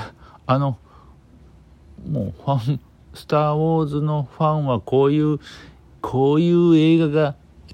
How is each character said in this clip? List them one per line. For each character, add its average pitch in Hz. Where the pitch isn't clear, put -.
<laughs> -
あ 131
の、 139
も 120
う 95
フ 139
ァ 127
ン 127
「ス -
タ 151
ー・ -
ウ 151
ォ 160
ー -
ズ」 147
の 151
フ 160
ァ 156
ン 151
は 123
こ 135
う 143
い 151
う、 151
こ 135
う 160
い 170
う 175
映 160
画 165
が 147